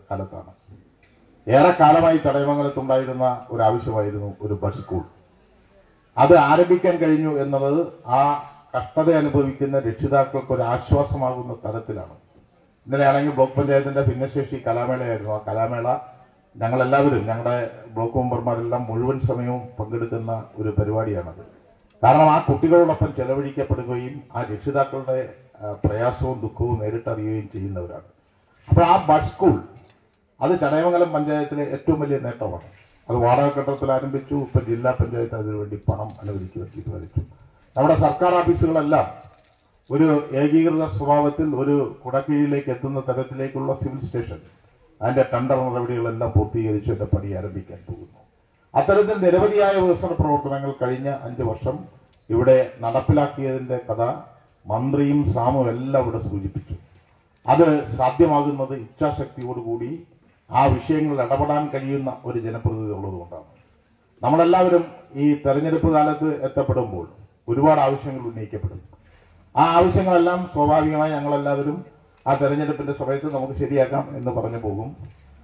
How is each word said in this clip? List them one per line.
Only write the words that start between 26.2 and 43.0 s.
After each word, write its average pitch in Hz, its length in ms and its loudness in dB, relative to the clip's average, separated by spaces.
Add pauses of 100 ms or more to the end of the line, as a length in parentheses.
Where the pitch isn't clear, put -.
ദുഃഖവും 113 400 -4
നേരിട്ടറിയുകയും 107 760 -6
ചെയ്യുന്നവരാണ്. 95 540 -10 (600)
അപ്പോൾ 170 160 8
ആ 175 200 4
ബഡ് 151 240 4
സ്കൂൾ 131 340 2 (800)
അത് 175 180 2
ചടയമംഗലം 175 520 2
പഞ്ചായത്തിലെ 147 520 -2
ഏറ്റവും 147 360 -2
വലിയ 139 180 -2
നേട്ടമാണ്. 117 460 -8 (460)
അത് 120 80 0
വാടക 135 420 2
ഘട്ടത്തിൽ 139 320 -2
ആരംഭിച്ചു, 135 440 -2
ഇപ്പൊ 139 240 0
ജില്ലാ 117 320 -2
പഞ്ചായത്ത് 117 440 -2
അതിനുവേണ്ടി 104 400 -8
പണം 107 340 -4 (120)
അനുവദിക്കുകയും 98 560 -10
തീരുമാനിച്ചു. 90 440 -10 (560)
നമ്മുടെ 151 180 4
സർക്കാർ 175 400 2
ഓഫീസുകളെല്ലാം 160 920 0 (640)
ഒരു 147 440 4
ഏകീകൃത 156 500 2
സ്വഭാവത്തിൽ 147 680 0
ഒരു 139 500 0
കുടക്കീഴിലേക്ക് 143 640 0
എത്തുന്ന 135 300 -4
തരത്തിലേക്കുള്ള 135 720 -4